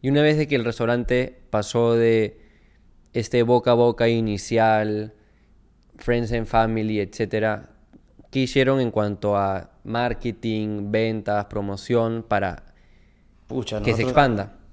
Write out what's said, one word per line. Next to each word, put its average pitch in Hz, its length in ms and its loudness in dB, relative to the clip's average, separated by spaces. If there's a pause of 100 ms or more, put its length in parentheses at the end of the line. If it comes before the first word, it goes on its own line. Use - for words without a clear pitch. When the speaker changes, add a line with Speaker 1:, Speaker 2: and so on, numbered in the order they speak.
Speaker 1:
Y 131 80 0
una 143 100 4
vez 151 160 4
de 151 120 0
que 147 80 0
el 117 80 0
restaurante 120 840 -2
pasó 117 440 0
de 113 460 2 (720)
este 120 320 0
boca 123 260 2
a 120 40 6
boca 120 340 2
inicial, 110 1040 0 (840)
friends 120 360 -2
and 113 140 -2
family, 110 520 0
etcétera, 104 720 -4 (640)
¿qué 135 80 0
hicieron 131 400 2
en 120 100 0
cuanto 104 460 0
a 98 340 -2 (140)
marketing, 113 1040 -4
ventas, 107 540 -2
promoción 113 840 -4
para 95 480 -4 (720)
Speaker 2:
Pucha, 113 320 -6
Speaker 1:
que 113 140 0
se 113 100 0
Speaker 2:
nosotros 127 60 0
Speaker 1:
expanda? 123 500 0 (140)